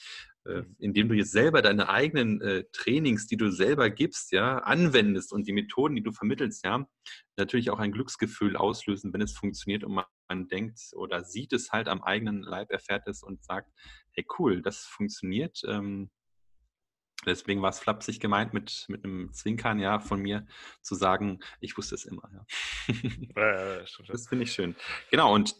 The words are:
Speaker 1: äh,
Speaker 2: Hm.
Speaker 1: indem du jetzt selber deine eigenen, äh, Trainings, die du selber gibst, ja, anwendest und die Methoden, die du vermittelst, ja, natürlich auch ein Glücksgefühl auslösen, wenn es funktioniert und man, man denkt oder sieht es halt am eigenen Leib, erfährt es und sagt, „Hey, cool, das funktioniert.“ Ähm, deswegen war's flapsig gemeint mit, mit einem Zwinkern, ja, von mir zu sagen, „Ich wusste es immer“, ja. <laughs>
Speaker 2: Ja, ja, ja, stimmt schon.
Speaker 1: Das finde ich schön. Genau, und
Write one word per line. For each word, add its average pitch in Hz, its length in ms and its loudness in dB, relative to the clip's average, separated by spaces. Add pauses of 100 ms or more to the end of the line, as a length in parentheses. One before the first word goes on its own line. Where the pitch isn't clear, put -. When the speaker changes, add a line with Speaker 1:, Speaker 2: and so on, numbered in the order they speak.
(460)
Speaker 1:
äh, 90 180 -6
Speaker 2:
Hm. - 160 -16
Speaker 1:
indem 104 300 4
du 113 60 4
jetzt 104 160 2
selber 139 300 6
deine 104 280 6
eigenen, 117 520 2
äh, 95 320 0
Trainings, 123 540 2
die 113 100 -2
du 107 140 4
selber 110 380 4
gibst, 147 440 -2
ja, 123 260 2
anwendest 113 760 4
und 104 140 -2
die 98 60 -2
Methoden, 127 420 0
die 110 80 -2
du 110 80 -4
vermittelst, 120 540 -4
ja, 120 220 -2 (500)
natürlich 117 340 2
auch 104 80 -2
ein 104 140 0
Glücksgefühl - 640 -2
auslösen, 101 560 -2
wenn 98 80 -2
es 104 160 -2
funktioniert 101 480 -4
und - 100 -4
man, 92 100 0 (240)
man 92 180 -4
denkt 110 320 -6 (160)
oder 87 280 -4
sieht 110 300 -6
es - 180 -2
halt 110 180 0
am 92 140 -2
eigenen 104 400 -2
Leib, 92 280 -8
erfährt 98 360 -4
es 101 160 -10
und 95 200 -14
sagt, - 280 -8 (400)
„Hey, - 140 -6 (140)
cool, 104 220 2
das - 240 -4
funktioniert.“ 104 800 -6
Ähm, 101 420 -6 (1160)
deswegen 98 360 0
war's 95 180 0
flapsig 110 400 -4
gemeint 107 340 0
mit, 107 360 -6
mit 98 160 -8
einem 92 280 -8
Zwinkern, 110 460 -2
ja, 101 200 2
von 101 220 -2
mir 104 240 -4 (360)
zu - 140 -6
sagen, 95 440 2 (220)
„Ich - 160 -10
wusste - 180 -8
es - 100 -12
immer“, - 280 -14
ja. 98 120 -20 (440)
<laughs> 117 460 -4
Speaker 2:
Ja, 101 80 0
ja, 95 360 2
ja, 90 80 -12
stimmt - 200 -18
schon. 120 100 -6
Speaker 1:
Das 117 100 -12
finde 127 160 -2
ich 117 100 -4
schön. 87 220 -2 (360)
Genau, 139 220 8
und 104 260 6